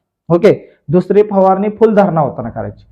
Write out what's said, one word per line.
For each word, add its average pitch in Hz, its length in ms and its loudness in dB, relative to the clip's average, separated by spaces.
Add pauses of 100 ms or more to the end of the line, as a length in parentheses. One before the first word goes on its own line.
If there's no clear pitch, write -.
(340)
ओके? 170 400 0 (140)
दुसरी 180 360 2
फवारणी 196 460 0
फुलधारणा 196 520 0
होताना 117 280 -6
करायची 107 420 -12